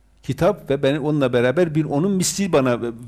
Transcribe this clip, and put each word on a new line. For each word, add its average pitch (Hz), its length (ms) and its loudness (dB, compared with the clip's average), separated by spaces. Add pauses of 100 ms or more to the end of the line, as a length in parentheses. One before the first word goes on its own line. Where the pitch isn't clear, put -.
(240)
"Kitap 165 460 -2
ve 139 140 -2
ben 139 120 2
onunla 143 380 0
beraber 139 420 2
bir 156 100 0
onun 156 260 0
misli 190 420 -2
bana 131 260 2 (280)